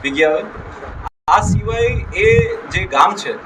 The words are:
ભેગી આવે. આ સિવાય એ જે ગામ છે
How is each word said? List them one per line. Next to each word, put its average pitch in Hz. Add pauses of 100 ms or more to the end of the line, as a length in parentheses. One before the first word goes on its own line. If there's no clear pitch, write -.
ભેગી 139
આવે. 156 (840)
આ 180
સિવાય 226 (300)
એ 220
જે -
ગામ -
છે 123 (120)